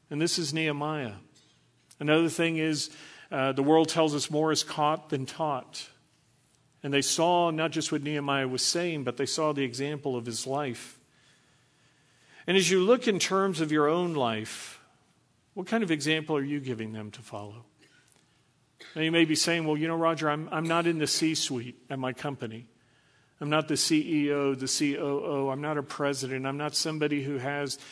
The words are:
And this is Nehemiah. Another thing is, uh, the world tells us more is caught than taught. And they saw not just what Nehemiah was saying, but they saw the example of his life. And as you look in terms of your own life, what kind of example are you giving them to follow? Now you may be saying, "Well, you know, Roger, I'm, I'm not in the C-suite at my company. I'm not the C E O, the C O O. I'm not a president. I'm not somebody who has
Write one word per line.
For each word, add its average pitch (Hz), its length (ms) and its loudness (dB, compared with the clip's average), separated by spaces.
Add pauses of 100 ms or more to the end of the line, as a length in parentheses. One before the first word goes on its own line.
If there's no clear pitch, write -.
And 147 120 -4
this 170 160 0
is 151 160 -2
Nehemiah. 147 600 -2 (840)
Another 156 300 4
thing 165 300 0
is, 156 320 -2 (420)
uh, 135 220 0
the 135 100 0
world 156 240 6
tells 160 260 2
us 143 160 -4
more 156 220 2
is 147 100 2
caught 151 480 -2
than 135 160 -2
taught. - 640 -6 (960)
And 139 100 -2
they 143 80 6
saw 170 480 4
not 160 220 0
just 156 220 -2
what 147 100 -2
Nehemiah 139 440 0
was 127 140 -2
saying, 165 440 -2
but 120 100 -2
they 139 100 -2
saw 151 280 -2
the 139 100 -2
example 135 540 -4
of 117 80 -6
his 113 200 -6
life. 135 540 -6 (1500)
And 180 120 4
as 175 120 4
you 185 120 6
look 247 260 6
in 190 120 2
terms 190 420 0
of 156 100 0
your 151 160 4
own 175 260 0
life, 113 680 -4 (720)
what 185 140 -8
kind 226 160 0
of 165 80 0
example 156 440 0
are 139 80 0
you 143 160 -4
giving 113 320 -6
them 107 200 -10
to 120 100 -18
follow? 104 420 -14 (1300)
Now 160 80 0
you 160 100 2
may 170 100 8
be 156 120 4
saying, 170 300 2
"Well, 151 120 2
you 160 100 -2
know, 165 80 -2
Roger, 165 340 2
I'm, 151 220 -2
I'm 160 160 -2
not 170 200 2
in 165 120 2
the 147 80 0
C-suite 131 720 -2 (120)
at 135 100 -6
my 131 120 -2
company. 120 540 -8 (760)
I'm 147 100 -4
not 156 200 2
the 147 80 2
C 156 480 2
E 143 60 0
O, 139 240 2
the 131 120 -6
C 143 300 0
O 143 260 -2
O. 139 260 -2
I'm 135 120 -4
not 151 160 -2
a 143 60 -2
president. 131 600 -4
I'm 139 120 -4
not 147 180 -4
somebody 151 480 0
who 139 140 -4
has 143 420 -4 (120)